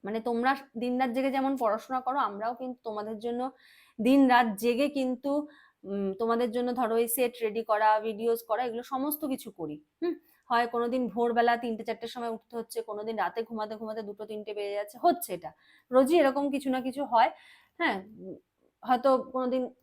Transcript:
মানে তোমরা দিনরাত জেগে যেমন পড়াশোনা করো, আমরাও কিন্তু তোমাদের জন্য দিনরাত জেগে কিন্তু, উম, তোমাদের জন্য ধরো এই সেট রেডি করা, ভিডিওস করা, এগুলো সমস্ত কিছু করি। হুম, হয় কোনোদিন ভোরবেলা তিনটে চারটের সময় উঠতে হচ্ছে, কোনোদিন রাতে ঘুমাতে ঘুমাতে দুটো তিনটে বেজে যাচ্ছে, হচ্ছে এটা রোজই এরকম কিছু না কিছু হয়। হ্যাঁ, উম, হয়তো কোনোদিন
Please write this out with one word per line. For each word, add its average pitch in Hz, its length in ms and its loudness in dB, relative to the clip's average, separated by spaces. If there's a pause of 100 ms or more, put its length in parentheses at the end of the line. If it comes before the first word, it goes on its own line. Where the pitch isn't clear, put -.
মানে 214 140 -4 (100)
তোমরা 240 240 0 (300)
দিনরাত 247 320 0
জেগে 269 220 0
যেমন 269 160 0 (100)
পড়াশোনা 220 440 -2
করো, 262 120 0 (100)
আমরাও 214 320 -6
কিন্তু 254 180 -8 (100)
তোমাদের 214 360 -6
জন্য 240 160 -4 (580)
দিনরাত 247 500 6 (140)
জেগে 240 260 2 (100)
কিন্তু, 254 340 -2 (580)
উম, 196 180 -2 (120)
তোমাদের 233 360 2
জন্য 247 120 0 (120)
ধরো 226 220 0
এই 233 120 0
সেট 240 180 2 (120)
রেডি 220 260 -2
করা, 214 180 4 (180)
ভিডিওস 226 420 0
করা, 226 200 0
এগুলো 233 140 -6 (100)
সমস্ত 294 300 -4 (100)
কিছু 240 160 -8 (100)
করি। 151 180 -8 (240)
হুম, 339 140 -2 (360)
হয় 240 240 2
কোনোদিন 240 280 0 (100)
ভোরবেলা 233 420 2 (100)
তিনটে 226 240 -4
চারটের 226 260 -6
সময় 233 220 -6
উঠতে - 220 -18
হচ্ছে, 226 200 -8 (120)
কোনোদিন 214 320 -6
রাতে 180 260 -2
ঘুমাতে 220 320 -6
ঘুমাতে 220 280 -6
দুটো 208 220 -12
তিনটে 214 280 -10
বেজে 202 200 -4
যাচ্ছে, 208 260 -8
হচ্ছে 339 320 2
এটা 160 140 -10 (400)
রোজই 262 300 6
এরকম 277 240 4 (100)
কিছু 277 200 -2
না 262 120 0
কিছু 262 160 -4 (100)
হয়। 240 180 6 (500)
হ্যাঁ, 247 180 2 (240)
উম, 190 140 -12 (460)
হয়তো 247 280 4 (240)
কোনোদিন 254 280 0 (200)